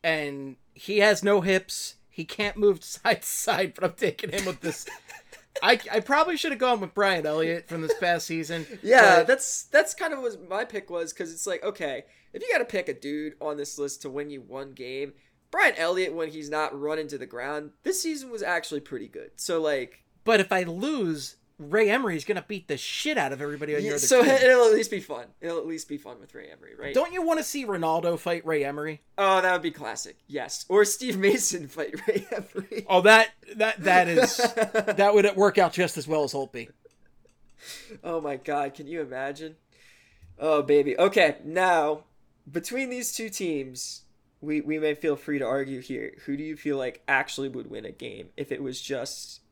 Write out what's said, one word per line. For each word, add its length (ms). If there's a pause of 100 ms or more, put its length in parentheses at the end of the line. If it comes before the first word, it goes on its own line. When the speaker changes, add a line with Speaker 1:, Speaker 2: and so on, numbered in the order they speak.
Speaker 1:
and 520 (180)
he 260
has 240
no 180
hips. 540 (140)
He 160
can't 320
move 260
<laughs> 0
side 380
to 60
side, 480
but 80
I'm 100
taking 380
him 140
with 160
this. 260 (760)
I, 180 (120)
I 80
probably 380
should 140
have 80
gone 200
with 140
Brian 320
Elliott 420
from 140
this 140
past 320
season, 380 (160)
Speaker 2:
Yeah, 360
Speaker 1:
but 100
Speaker 2:
that's, 360
that's 300
kind 200
of 80
what 260
my 160
pick 260
was, 220
'cause 220
it's 120
like, 180
okay, 420 (280)
if 80
you 100
gotta 140
pick 220
a 60
dude 480
on 160
this 200
list 260
to 60
win 200
you 120
one 300
game, 420 (380)
Brian 240
Elliott, 380
when 160
he's 200
not 300
running 300
to 80
the 80
ground, 460 (120)
this 180
season 280
was 140
actually 380
pretty 260
good. 280
So, 240
like, 440 (200)
Speaker 1:
But 160
if 140
I 100
lose, 720 (220)
Ray 320
Emery's 340
gonna 240
beat 220
the 80
shit 400
out 160
of 80
everybody 340
on 60
Speaker 2:
Yeah, 60
Speaker 1:
your 100
other 100
Speaker 2:
so 160
Speaker 1:
team. 80
Speaker 2:
it'll 360
at 60
least 180
be 100
fun. 240 (160)
It'll 160
at 100
least 220
be 80
fun 240
with 120
Ray 160
Emery, 300
right? 140
Speaker 1:
Don't 180
you 100
wanna 220
see 220
Ronaldo 520
fight 280
Ray 180
Emery? 380 (160)
Speaker 2:
Oh, 240
that 100
would 100
be 100
classic. 440 (120)
Yes. 420
Or 160
Steve 320
Mason 500
<laughs> 0
fight 280 (120)
Ray 240
Emery. 560
Speaker 1:
Oh, 140
that, 300 (260)
that, 260
that 240
is, 300
Speaker 2:
<laughs> 180
Speaker 1:
that 580
would 220
work 220
out 160
just 240
as 100
well 160
as 80
Holtby. 380 (1300)
Speaker 2:
Oh 180
my 160
God, 360
can 140
you 140
imagine? 540 (840)
Oh, 240
baby. 360
Okay, 460
now, 640 (440)
between 400
these 220
two 180
teams, 760 (360)
we, 220
we 180
may 160
feel 220
free 220
to 60
argue 360
here. 320 (120)
Who 120
do 60
you 120
feel 220
like 300
actually 420
would 200
win 160
a 60
game 460
if 140
it 120
was 180
just 600 (100)